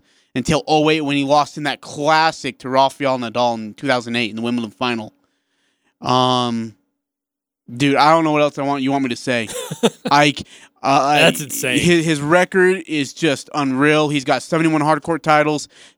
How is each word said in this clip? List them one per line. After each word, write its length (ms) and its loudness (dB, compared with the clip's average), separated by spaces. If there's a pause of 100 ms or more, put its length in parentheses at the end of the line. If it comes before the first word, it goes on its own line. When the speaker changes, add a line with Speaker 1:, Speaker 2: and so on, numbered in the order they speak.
(360)
Speaker 1:
until 320 -2
oh 220 2
eight 120 2
when 160 -2
he 60 0
lost 340 2
in 60 -8
that 180 -6
classic 760 0
to 100 -12
Rafael 480 0
Nadal 380 -2
in 180 -10
two 140 -8
thousand 280 -2
eight 140 -2
in 60 -12
the 80 -8
Wimbledon 280 -4
final. 420 -6 (840)
Um, 760 0 (1000)
dude, 200 0
I 160 4
don't 120 4
know 80 0
what 120 2
else 160 -2
I 20 -4
want, 220 -2
you 80 0
want 120 0
me 60 -2
to 60 -4
say. 320 -4 (320)
Speaker 2:
<laughs> 320 -2
Speaker 1:
I, 240 4 (480)
uh, 340 2
Speaker 2:
That's 240 2
Speaker 1:
I, 40 -8
Speaker 2:
insane. 340 -4
Speaker 1:
his, 260 2
his 160 -2
record 640 2
is 280 -6
just 420 -2
unreal. 540 2
He's 140 -4
got 200 -2
seventy-one 380 0
hard 200 0
court 220 -6
titles, 440 2 (300)